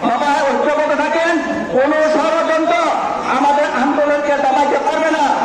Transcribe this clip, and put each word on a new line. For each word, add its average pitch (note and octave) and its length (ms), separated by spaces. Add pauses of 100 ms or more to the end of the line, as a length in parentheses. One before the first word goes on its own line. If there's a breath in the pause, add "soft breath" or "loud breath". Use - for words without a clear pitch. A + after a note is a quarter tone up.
সবাই C#4+ 280 (120)
ঐক্যবদ্ধ D4 440 (120)
থাকেন। E4 280 (440)
কোনো D4 200 (180)
ষড়যন্ত্র D#4+ 600 (600)
আমাদের C#4+ 300 (160)
আন্দোলনকে D4 520 (100)
দমাইতে C#4+ 420
পারবে D#4 300
না। D4 80 (200)